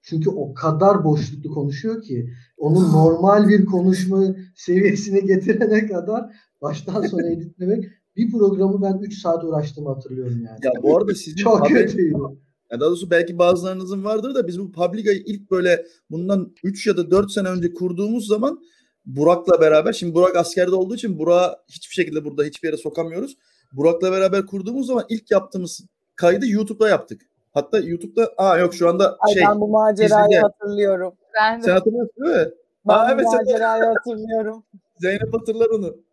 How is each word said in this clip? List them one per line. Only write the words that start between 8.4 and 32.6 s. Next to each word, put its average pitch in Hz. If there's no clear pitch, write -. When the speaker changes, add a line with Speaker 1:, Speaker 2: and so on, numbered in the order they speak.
Speaker 1:
ben 190
üç -
saat 170
uğraştığımı 147
hatırlıyorum 123
yani. 113
Speaker 3:
Ya, 127
bu 160
arada 196
sizin 160
Speaker 1:
Çok 208
Speaker 3:
haberiniz 190
Speaker 1:
kötüydü. 160
Speaker 3:
Ya, 120
daha 156
doğrusu 175
belki 170
bazılarınızın 185
vardır 220
da 214
biz 175
bu 190
Publica'yı 190
ilk 202
böyle 180
bundan 180
üç 196
ya 185
da 175
dört 202
sene 196
önce 175
kurduğumuz 202
zaman 220
Burak'la 165
beraber, 156
şimdi 170
Burak 180
askerde 180
olduğu 185
için 196
Burak'ı 175
hiçbir -
şekilde 151
burada 143
hiçbir 147
yere 151
sokamıyoruz. 165
Burak'la 170
beraber 190
kurduğumuz 226
zaman 247
ilk 220
yaptığımız 190
kaydı 196
YouTube'da 214
yaptık. -
Hatta 202
YouTube'da, 175
aa, 185
yok, 175
şu 170
anda 185
Speaker 4:
Ay, 208
Speaker 3:
şey, 185
Speaker 4:
ben 208
bu 208
macerayı 214
Speaker 3:
dizide. 208
Speaker 4:
hatırlıyorum. 202
Speaker 5:
Ben 220
de. 226
Speaker 3:
Sen 180
hatırlıyorsun 220
değil 339
mi? 165